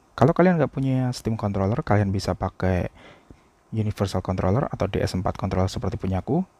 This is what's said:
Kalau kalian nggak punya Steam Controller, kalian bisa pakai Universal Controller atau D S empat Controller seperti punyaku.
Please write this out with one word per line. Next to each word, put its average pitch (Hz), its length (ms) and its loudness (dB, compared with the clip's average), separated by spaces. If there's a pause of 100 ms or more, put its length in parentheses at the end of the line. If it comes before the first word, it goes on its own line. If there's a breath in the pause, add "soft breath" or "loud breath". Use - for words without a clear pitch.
(160)
Kalau 139 200 6
kalian 175 240 6
nggak 127 120 0
punya 131 440 0
Steam 113 200 -4
Controller, 101 440 0
kalian 101 320 2
bisa 95 240 -2
pakai 92 560 -2 (840 loud breath)
Universal 104 480 -2
Controller 95 480 0
atau 98 160 -2
D 95 160 -2
S 98 80 -2
empat 90 240 -2
Controller 95 320 0
seperti - 320 -6
punyaku. 104 480 -2 (100)